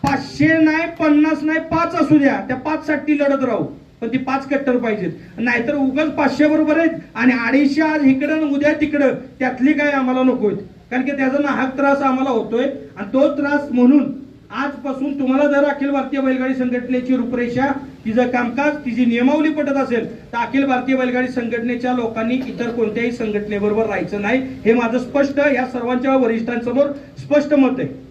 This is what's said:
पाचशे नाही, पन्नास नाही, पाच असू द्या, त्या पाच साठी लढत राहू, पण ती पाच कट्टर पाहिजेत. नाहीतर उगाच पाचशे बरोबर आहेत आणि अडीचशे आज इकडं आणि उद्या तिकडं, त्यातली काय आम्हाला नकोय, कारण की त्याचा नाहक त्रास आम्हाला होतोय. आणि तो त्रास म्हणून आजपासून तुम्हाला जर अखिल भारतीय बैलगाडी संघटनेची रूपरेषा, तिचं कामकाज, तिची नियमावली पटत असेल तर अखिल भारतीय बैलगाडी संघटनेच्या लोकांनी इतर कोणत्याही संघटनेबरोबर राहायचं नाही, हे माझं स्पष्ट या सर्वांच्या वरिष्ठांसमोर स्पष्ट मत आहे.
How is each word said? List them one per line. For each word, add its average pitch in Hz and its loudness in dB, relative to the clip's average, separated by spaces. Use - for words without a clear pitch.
पाचशे 285 2
नाही, 320 2
पन्नास 302 4
नाही, 320 0
पाच 330 -2
असू 311 4
द्या, 269 2
त्या 254 -4
पाच 311 -6
साठी 294 0
लढत 277 2
राहू, 208 -2
पण 233 -4
ती 240 -2
पाच 269 -4
कट्टर 262 0
पाहिजेत. 196 -2
नाहीतर 240 0
उगाच 277 0
पाचशे 294 2
बरोबर 302 2
आहेत 330 2
आणि 247 4
अडीचशे 277 2
आज 311 2
इकडं 269 2
आणि 302 0
उद्या 294 2
तिकडं, 285 2
त्यातली 254 2
काय 294 2
आम्हाला 254 0
नकोय, 214 2
कारण 262 -2
की 285 -2
त्याचा 269 0
नाहक 269 -2
त्रास 277 2
आम्हाला 262 0
होतोय. 233 0
आणि 202 -10
तो 285 4
त्रास 285 -2
म्हणून 247 4
आजपासून 277 -6
तुम्हाला 269 2
जर 285 4
अखिल 285 -2
भारतीय 269 -2
बैलगाडी 262 0
संघटनेची 247 -2
रूपरेषा, 240 -2
तिचं 240 2
कामकाज, 262 -2
तिची 247 0
नियमावली 269 2
पटत 277 -2
असेल 233 -4
तर 233 -4
अखिल 254 0
भारतीय 254 0
बैलगाडी 254 0
संघटनेच्या 240 -4
लोकांनी 226 -2
इतर 226 -4
कोणत्याही 233 -2
संघटनेबरोबर 208 -2
राहायचं 196 -4
नाही, 240 0
हे 220 6
माझं 247 0
स्पष्ट 277 0
या 262 2
सर्वांच्या 247 -2
वरिष्ठांसमोर 240 0
स्पष्ट 294 0
मत 262 4
आहे. - -8